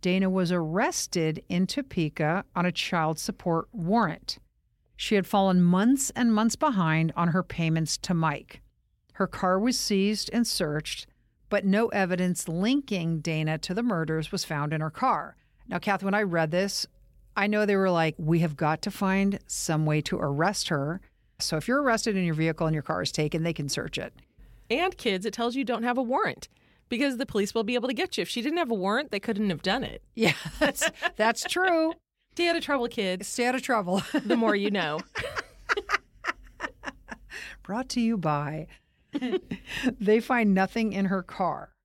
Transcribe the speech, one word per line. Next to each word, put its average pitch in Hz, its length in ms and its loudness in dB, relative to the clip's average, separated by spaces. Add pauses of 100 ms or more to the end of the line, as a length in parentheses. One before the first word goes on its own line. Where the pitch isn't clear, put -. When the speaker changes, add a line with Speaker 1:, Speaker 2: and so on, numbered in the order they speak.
Speaker 1:
Dana 185 300 2
was 185 200 2
arrested 170 960 0
in 180 200 2
Topeka 170 760 -2 (120)
on 175 100 0
a 180 60 2
child 160 480 -2
support 170 520 -2
warrant. 196 680 0 (560)
She - 180 -2
had 196 140 2
fallen 190 340 4
months 196 540 4
and 233 180 2
months 220 220 2
behind 165 600 2
on 170 120 2
her 180 160 2
payments 160 540 -2
to - 180 -2
Mike. 160 460 -2 (520)
Her 190 140 -2
car 185 320 0
was 240 180 2
seized 202 560 0
and 233 140 2
searched, - 580 -4 (440)
but 202 160 0
no 208 240 4
evidence 180 580 0
linking 180 720 0
Dana 156 400 -2
to 180 160 -6
the 233 80 -2
murders 160 480 -2
was 190 120 -4
found 147 300 -2
in 156 80 -2
her 156 80 -2
car. 185 460 -2 (320)
Now, 196 100 -6
Kath, 190 240 0
when 196 140 0
I 214 80 2
read 165 260 2
this, 190 380 -2 (480)
I 202 100 2
know 208 200 2
they 202 100 2
were 190 160 4
like, 165 260 2
"We 165 220 2
have 160 160 0
got 156 280 0
to 202 80 -4
find 196 540 0
some 156 400 -2
way 151 160 2
to - 160 -4
arrest 156 520 0
her." 151 320 -2 (380)
So - 180 -2
if 151 100 -4
you're 277 160 2
arrested 226 320 2
in 185 80 0
your 165 100 0
vehicle 160 320 0
and 160 80 2
your 151 80 -2
car - 220 -2
is - 80 -2
taken, 156 320 -2
they 170 100 -2
can 151 160 -6
search - 300 -6
it. - 140 -10 (560)
Speaker 2:
And 349 280 0
kids, 196 300 -2
it 202 60 -4
tells 240 220 -2
you 269 80 -2
don't 226 200 -2
have 240 140 0
a 262 60 0
warrant. 254 460 -2 (400)
Because 247 280 0
the 269 80 -2
police 202 300 -2
will 226 80 0
be 220 120 -2
able 240 120 0
to 262 60 -2
get 349 240 -4
you. 208 40 -2
If 170 80 -4
she 240 120 -4
didn't 302 180 0
have 285 120 -2
a 233 40 0
warrant, 208 360 -2
they 202 80 -4
couldn't 208 300 -2
have 165 140 -2
done 208 200 0
it. - 200 -10 (100)
Speaker 1:
Yeah, 214 200 2 (120)
<laughs> - 140 -12
that's, 302 300 2 (260)
that's 220 280 2
true. 349 500 2 (400)
Speaker 2:
Stay 349 160 0
out 339 60 2
of 339 80 -2
trouble, 254 240 0
kids. 196 400 -4
Speaker 1:
Stay - 200 -2
out 247 80 0
of 254 60 -4
trouble. 196 420 0 (100)
<laughs> - 0 - (120)
Speaker 2:
The 214 100 4
more 220 200 2
you 202 160 0
know. 165 340 -2
<laughs> - 40 -20 (2500)
Speaker 1:
Brought 247 260 -6
to 247 120 0
you 226 160 2
by, 151 500 -2 (460)
<laughs> - 840 -4
they 214 200 4
find 226 340 2
nothing 190 400 0
in 196 120 0
her 190 180 -2
car. - 480 -4 (140)